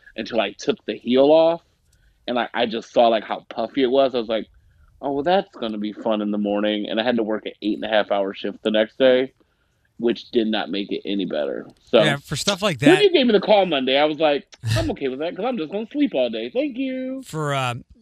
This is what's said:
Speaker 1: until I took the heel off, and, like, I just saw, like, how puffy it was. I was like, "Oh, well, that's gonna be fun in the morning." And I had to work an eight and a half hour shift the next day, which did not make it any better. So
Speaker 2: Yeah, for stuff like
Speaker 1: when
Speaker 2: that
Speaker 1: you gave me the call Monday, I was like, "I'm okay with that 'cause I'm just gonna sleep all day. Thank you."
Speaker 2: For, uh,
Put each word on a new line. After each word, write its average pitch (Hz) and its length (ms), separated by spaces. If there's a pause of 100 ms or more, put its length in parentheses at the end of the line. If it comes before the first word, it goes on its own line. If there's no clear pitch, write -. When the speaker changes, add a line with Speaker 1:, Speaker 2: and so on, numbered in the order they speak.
(160)
Speaker 1:
until 113 240
I 101 140
took - 320
the 104 100
heel 135 380
off, 165 280 (680)
and, 127 100
like, 113 160
I 120 120
just 113 280
saw, 120 160
like, 110 160
how - 240
puffy 120 340
it 123 80
was. 135 240
I 123 40
was 110 100
like, 110 180 (540)
"Oh, 139 100
well, 139 120
that's 185 340
gonna 110 200
be 104 140
fun 107 300
in 104 100
the 104 60
morning." 104 500
And 110 140
I - 20
had 120 140
to 113 60
work 107 220
an 92 60 (100)
eight 104 140
and - 80
a 107 60
half 107 220
hour 98 220
shift - 300
the 110 80
next 107 260
day, 127 360 (640)
which 117 340
did 113 160
not 107 240
make 98 220
it 80 120
any 98 200
better. 71 420 (160)
So 117 180
Speaker 2:
Yeah, 147 160
for 143 200
stuff 196 260
like 165 180
Speaker 1:
when 330 140
Speaker 2:
that 415 80
Speaker 1:
you 392 80
gave 285 160
me 226 60
the 202 80
call 202 240
Monday, 135 320
I 147 80
was 156 140
like, 147 280 (300)
"I'm 311 140
okay 143 180
with 131 100
that 165 160
'cause 185 100
I'm 247 120
just 156 140
gonna 214 200
sleep 277 240
all 127 140
day. 113 200
Thank 262 280
you." 262 460
Speaker 2:
For, 151 300
uh, 127 220 (260)